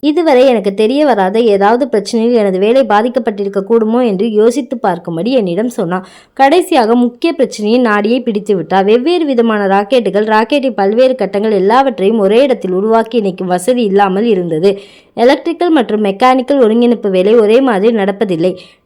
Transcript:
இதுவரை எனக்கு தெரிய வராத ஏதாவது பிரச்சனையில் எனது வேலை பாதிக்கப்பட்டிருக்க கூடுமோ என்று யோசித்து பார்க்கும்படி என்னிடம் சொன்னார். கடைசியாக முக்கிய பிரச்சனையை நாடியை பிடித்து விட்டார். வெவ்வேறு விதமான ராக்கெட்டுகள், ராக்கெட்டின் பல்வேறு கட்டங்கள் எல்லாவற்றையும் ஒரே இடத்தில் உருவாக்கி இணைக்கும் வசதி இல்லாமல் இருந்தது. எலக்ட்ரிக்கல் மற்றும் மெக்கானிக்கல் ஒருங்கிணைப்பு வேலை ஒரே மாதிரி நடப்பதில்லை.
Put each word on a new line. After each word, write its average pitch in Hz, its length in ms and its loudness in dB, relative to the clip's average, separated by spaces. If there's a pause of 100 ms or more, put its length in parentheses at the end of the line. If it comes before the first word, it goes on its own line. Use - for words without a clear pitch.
இதுவரை 294 420 2
எனக்கு 208 280 2
தெரிய 226 300 0
வராத 208 420 0
ஏதாவது 208 400 2
பிரச்சனையில் 233 520 -2
எனது 202 220 0
வேலை 226 240 2
பாதிக்கப்பட்டிருக்க 208 800 -2
கூடுமோ 226 420 0
என்று 208 280 -2
யோசித்து 233 460 0
பார்க்கும்படி 175 540 -4
என்னிடம் 214 380 -2
சொன்னார். 185 380 -6 (260)
கடைசியாக 277 640 2
முக்கிய 247 380 -2
பிரச்சனையை 226 480 -2
நாடியை 220 380 0
பிடித்து 214 360 -4
விட்டார். 185 320 0
வெவ்வேறு 294 380 0
விதமான 226 420 0
ராக்கெட்டுகள், 202 600 0
ராக்கெட்டின் 226 520 0
பல்வேறு 226 360 2
கட்டங்கள் 202 440 -2
எல்லாவற்றையும் 220 640 0
ஒரே 202 200 2
இடத்தில் 196 340 -2
உருவாக்கி 220 400 0
இணைக்கும் 190 360 -4
வசதி 240 300 -2
இல்லாமல் 202 460 0
இருந்தது. 175 420 0 (460)
எலக்ட்ரிக்கல் 320 540 0
மற்றும் 214 320 0
மெக்கானிக்கல் 254 580 0
ஒருங்கிணைப்பு 233 480 2
வேலை 190 260 2
ஒரே 220 260 4
மாதிரி 226 320 0
நடப்பதில்லை. 190 580 -2 (340)